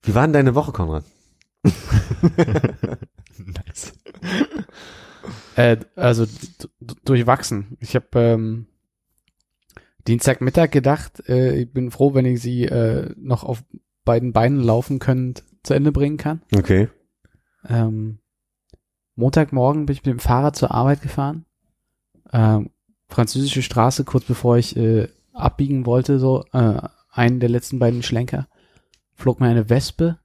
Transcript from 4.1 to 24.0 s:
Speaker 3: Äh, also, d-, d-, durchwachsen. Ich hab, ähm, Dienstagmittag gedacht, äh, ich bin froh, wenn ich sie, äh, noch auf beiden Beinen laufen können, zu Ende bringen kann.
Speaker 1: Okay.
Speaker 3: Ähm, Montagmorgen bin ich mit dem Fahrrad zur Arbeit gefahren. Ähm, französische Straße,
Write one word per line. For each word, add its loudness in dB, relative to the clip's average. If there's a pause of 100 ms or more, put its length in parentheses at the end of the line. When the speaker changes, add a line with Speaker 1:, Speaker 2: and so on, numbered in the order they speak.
Speaker 3:
Äh, 4 (180)
also, 2
d-, -14 (500)
d-, -18 (100)
durchwachsen. 0
Ich -10
hab, -4
ähm, 0 (1400)
Dienstagmittag 2
gedacht, -2
äh, 2
ich -4
bin -4
froh, 0
wenn 2
ich 0
sie, -4
äh, -2
noch -4
auf -8 (400)
beiden 0
Beinen 2
laufen 0
können, -2 (280)
zu -2
Ende 2
bringen 0
kann. -6 (120)
Speaker 1:
Okay. 4 (800)
Speaker 3:
Ähm, -2 (1000)
Montagmorgen 2
bin -2
ich -10
mit 0
dem -4
Fahrrad 2
zur 0
Arbeit 0
gefahren. -6 (880)
Ähm, 2 (380)
französische -2
Straße, 0